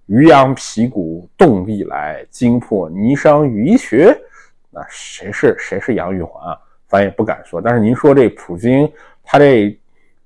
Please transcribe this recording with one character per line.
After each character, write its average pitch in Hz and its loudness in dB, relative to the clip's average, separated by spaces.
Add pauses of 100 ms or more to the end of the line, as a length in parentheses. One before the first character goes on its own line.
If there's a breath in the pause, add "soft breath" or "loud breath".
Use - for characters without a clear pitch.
渔 123 4
阳 139 6
鼙 120 -6
鼓 85 -10 (100)
动 107 4
地 101 -6
来， 73 -10
惊 120 0
破 98 -4
霓 101 -2
裳 151 2
羽 113 -2
衣 214 2
曲， 151 2 (640 soft breath)
那 76 -20
谁 - -18
是， 120 0
谁 95 -8
是 113 -6
杨 90 -6
玉 90 -6
环 82 -14
啊？ 76 -12 (300)
咱 98 -4
也 98 -2
不 107 -6
敢 107 -8
说。 85 -12
但 117 -4
是 120 -2
您 110 0
说 139 2
这 123 4
普 - -16
京， 131 0 (340 soft breath)
他 - 0
这 123 4 (480)